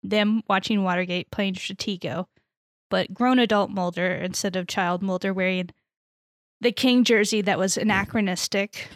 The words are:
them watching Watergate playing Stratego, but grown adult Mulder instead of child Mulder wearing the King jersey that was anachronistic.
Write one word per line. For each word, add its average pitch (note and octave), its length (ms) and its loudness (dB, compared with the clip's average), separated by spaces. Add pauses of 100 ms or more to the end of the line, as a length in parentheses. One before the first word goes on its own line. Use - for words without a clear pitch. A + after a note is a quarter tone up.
them G#3+ 480 2
watching G3+ 340 2
Watergate F3+ 460 -2
playing G3 240 -2
Stratego, F3+ 720 -6 (640)
but F#3 240 -2
grown B3+ 240 2
adult G#3+ 320 4
Mulder F3+ 460 -2
instead F3+ 400 -4
of F#3 100 -4
child F3+ 380 -2
Mulder F#3+ 320 -2
wearing F#3 340 -2 (920)
the B3 120 2
King B3 320 4
jersey G#3+ 380 4
that F#3+ 180 0
was F#3+ 180 0
anachronistic. G3 1200 -2